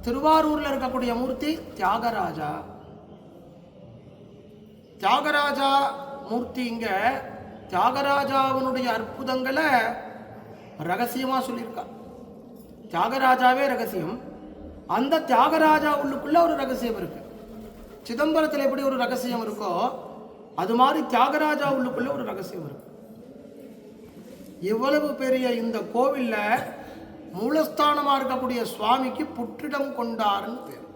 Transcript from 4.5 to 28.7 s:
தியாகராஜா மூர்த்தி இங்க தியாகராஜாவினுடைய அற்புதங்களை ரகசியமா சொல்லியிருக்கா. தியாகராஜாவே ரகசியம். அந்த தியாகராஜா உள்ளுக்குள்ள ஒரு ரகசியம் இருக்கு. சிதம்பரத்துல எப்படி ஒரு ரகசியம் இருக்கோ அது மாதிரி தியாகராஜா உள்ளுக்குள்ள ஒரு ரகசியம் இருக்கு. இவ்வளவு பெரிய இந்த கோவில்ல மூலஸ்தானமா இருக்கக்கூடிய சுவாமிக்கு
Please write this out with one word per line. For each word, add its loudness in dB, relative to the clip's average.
தியாகராஜா 4
மூர்த்தி -4
இங்க -4
தியாகராஜாவினுடைய 2
அற்புதங்களை 0
ரகசியமா 0
சொல்லியிருக்கா. -6
தியாகராஜாவே 4
ரகசியம். -2
அந்த 2
தியாகராஜா 6
உள்ளுக்குள்ள 4
ஒரு 4
ரகசியம் -2
இருக்கு. -8
சிதம்பரத்துல 2
எப்படி 2
ஒரு 2
ரகசியம் -2
இருக்கோ -2
அது 0
மாதிரி 4
தியாகராஜா 2
உள்ளுக்குள்ள -2
ஒரு -6
ரகசியம் -8
இருக்கு. -14
இவ்வளவு 2
பெரிய 2
இந்த -2
கோவில்ல 0
மூலஸ்தானமா 2
இருக்கக்கூடிய -2
சுவாமிக்கு 0